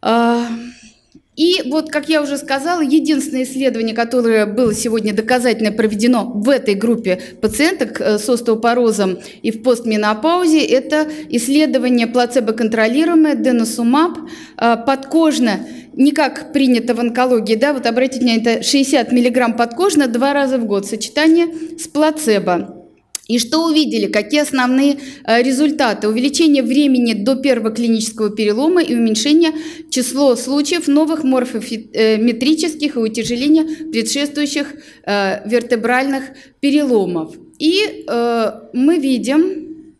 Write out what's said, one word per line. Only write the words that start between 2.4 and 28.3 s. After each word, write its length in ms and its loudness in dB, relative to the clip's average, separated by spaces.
единственное 640 0
исследование, 520 -2
которое 500 2
было 300 0
сегодня 380 -2
доказательно 580 0
проведено 640 0
в 140 0
этой 260 2
группе 440 0
пациенток, 600 -2
э, 180 2
с 100 -6
остеопорозом 880 0
и 80 -2
в 140 -6
постменопаузе, 960 2
это 480 0
исследование 760 2
плацебо-контролируемое, 1300 2
деносумаб, 840 0
э, 180 2
подкожно, 800 0
не 180 4
как 400 -2
принято 420 2
в 60 -2
онкологии, 560 0
да, 180 0
вот 140 -4
обратите 320 0
внимание, 380 2
это 60 -6
шестьдесят 500 2
миллиграмм 420 2
подкожно 520 0
два 260 0
раза 240 0
в 80 -2
год, 200 -2
сочетание 640 2
с 80 -12
плацебо. 920 0
И 120 0
что 260 -2
увидели? 420 0
Какие 340 0
основные, 560 0
э, 180 2
результаты? 680 0
Увеличение 540 2
времени 500 2
до 220 0
первого 380 0
клинического 560 -2